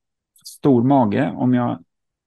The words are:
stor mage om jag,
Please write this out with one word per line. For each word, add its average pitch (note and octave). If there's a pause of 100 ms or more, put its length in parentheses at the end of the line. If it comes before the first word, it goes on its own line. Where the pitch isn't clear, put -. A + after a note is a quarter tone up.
(460)
stor B2
mage C3
om B2+
jag, A#2+ (460)